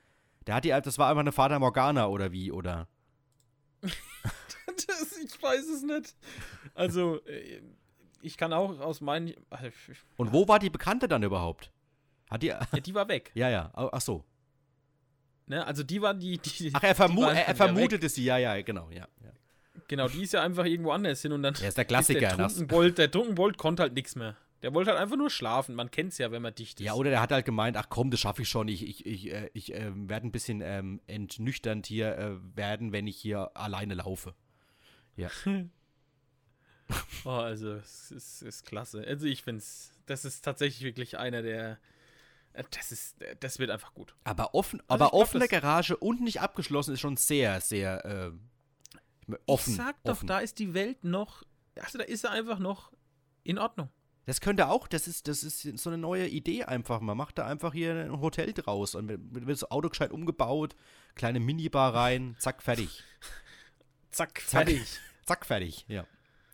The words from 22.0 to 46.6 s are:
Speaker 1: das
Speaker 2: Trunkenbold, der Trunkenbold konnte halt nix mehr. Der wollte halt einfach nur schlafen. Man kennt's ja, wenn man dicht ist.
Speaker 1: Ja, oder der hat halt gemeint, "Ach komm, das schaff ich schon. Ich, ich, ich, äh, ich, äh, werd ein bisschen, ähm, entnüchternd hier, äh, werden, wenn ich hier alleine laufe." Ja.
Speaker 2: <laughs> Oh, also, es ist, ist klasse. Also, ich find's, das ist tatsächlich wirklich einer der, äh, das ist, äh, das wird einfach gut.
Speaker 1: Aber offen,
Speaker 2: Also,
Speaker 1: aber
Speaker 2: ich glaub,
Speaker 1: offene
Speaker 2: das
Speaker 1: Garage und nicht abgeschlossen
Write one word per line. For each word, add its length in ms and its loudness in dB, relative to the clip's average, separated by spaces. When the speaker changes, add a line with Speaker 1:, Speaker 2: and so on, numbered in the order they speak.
Speaker 1:
das 200 2
Speaker 2:
Trunkenbold, 420 6
der 140 6
Trunkenbold 460 2
konnte 260 2
halt 100 2
nix 220 -6
mehr. 200 -6
Der 100 -2
wollte 180 4
halt 80 2
einfach 180 0
nur 120 2
schlafen. 460 0
Man 160 -6
kennt's 260 -4
ja, 140 -2
wenn 100 -6
man 140 -6
dicht 240 -12
ist. 60 -4
Speaker 1:
Ja, 80 0
oder 180 2
der 100 6
hat 120 2
halt 120 4
gemeint, 320 2
"Ach 120 -4
komm, 220 2
das 100 2
schaff 180 0
ich 100 -2
schon. 200 0
Ich, 180 -4
ich, 180 -14
ich, 260 -8
äh, 220 -8
ich, 200 -10
äh, 200 -6
werd 300 -6
ein 80 -6
bisschen, 300 -4
ähm, 440 -6
entnüchternd 800 -4
hier, 320 -2
äh, 200 -6
werden, 360 -4
wenn 120 -2
ich 120 -6
hier 380 -4
alleine 400 -6
laufe." 380 -8
Ja. 120 -6
Speaker 2:
<laughs> 240 -2
Oh, 40 -6
also, 440 -2
es 380 -14
ist, 300 -16
ist 240 -16
klasse. 420 -10
Also, 180 -4
ich 180 -2
find's, 480 -10
das 200 -8
ist 180 -10
tatsächlich 400 -2
wirklich 340 -8
einer 240 -4
der, 380 -6
äh, 180 -10
das 200 -10
ist, 300 -12
äh, 180 -12
das 200 -8
wird 120 0
einfach 220 -8
gut. 200 -18
Speaker 1:
Aber 280 -2
offen, 340 0
Speaker 2:
Also, 60 2
Speaker 1:
aber 120 8
Speaker 2:
ich 60 8
glaub, 100 8
Speaker 1:
offene 240 4
Speaker 2:
das 40 0
Speaker 1:
Garage 480 2
und 240 -2
nicht 200 -2
abgeschlossen 520 -2